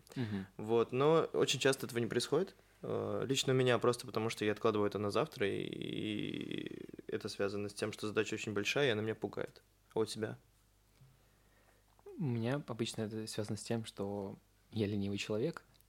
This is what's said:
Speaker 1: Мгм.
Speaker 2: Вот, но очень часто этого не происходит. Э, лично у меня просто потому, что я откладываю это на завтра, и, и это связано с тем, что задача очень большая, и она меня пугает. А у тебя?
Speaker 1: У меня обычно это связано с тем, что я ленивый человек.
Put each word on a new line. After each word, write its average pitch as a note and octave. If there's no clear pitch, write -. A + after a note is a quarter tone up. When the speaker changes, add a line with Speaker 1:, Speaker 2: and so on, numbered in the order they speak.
Speaker 1:
Мгм. G#2+
Speaker 2:
Вот, A2
но D3+
очень B2+
часто C3+
этого A2+
не A#2
происходит. C#3
Э, G#2
лично C3
у -
меня B2+
просто A#2+
потому, A2
что -
я G#2+
откладываю G#2
это G2+
на G#2
завтра, G#2+
и, G#2
и -
это G#2+
связано G2+
с -
тем, G#2+
что -
задача G#2+
очень G#2+
большая, A#2
и B2
она G#2+
меня A2
пугает. -
А A2
у A2
тебя? A2+
Speaker 1:
У G#3+
меня B2
обычно A#2
это A2
связано G#2+
с -
тем, A2+
что G2+
я A2
ленивый G2+
человек. A#2